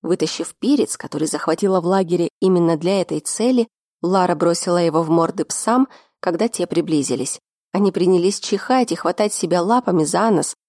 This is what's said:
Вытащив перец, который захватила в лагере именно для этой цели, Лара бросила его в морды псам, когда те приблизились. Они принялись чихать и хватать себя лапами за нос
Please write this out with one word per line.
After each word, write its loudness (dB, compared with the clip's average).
Вытащив -4
перец, 0
который -6
захватила 0
в -4
лагере 0
именно 4
для 0
этой -4
цели, 0
Лара 2
бросила 0
его 2
в -2
морды 2
псам, 0
когда -2
те -4
приблизились. -2
Они 2
принялись 2
чихать -2
и -4
хватать -2
себя -2
лапами 2
за 0
нос 0